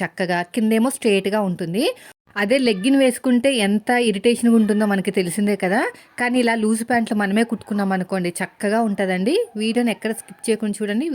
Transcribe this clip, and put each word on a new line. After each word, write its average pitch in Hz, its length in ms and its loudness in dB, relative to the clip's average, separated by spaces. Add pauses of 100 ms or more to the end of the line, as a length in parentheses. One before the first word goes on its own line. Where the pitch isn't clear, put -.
చక్కగా. 175 380 -4 (160)
కిందేమో 220 420 2
స్ట్రైట్‌గా 202 520 0
ఉంటుంది. 180 360 -2 (540)
అదే 208 160 2 (100)
లెగ్గిన్ 226 340 2
వేసుకుంటే 254 480 2 (160)
ఎంత 208 260 0 (180)
ఇరిటేషన్‌గా 233 500 2
ఉంటుందో 214 340 2
మనకి 190 240 -2
తెలిసిందే 202 460 0
కదా. 196 180 0 (400)
కానీ 247 220 -2
ఇలా 233 200 2
లూజ్ 220 280 0
ప్యాంట్లు 233 320 0
మనమే 202 280 2
కుట్టుకున్నాం 202 460 -4
అనుకోండి, 180 420 -4
చక్కగా 202 400 -2 (100)
ఉంటుందండి. 196 460 0 (280)
వీడియోని 226 340 0
ఎక్కడ 220 240 -6
స్కిప్ - 260 -16
చేయకుండా 214 320 -2
చూడండి. 214 360 -2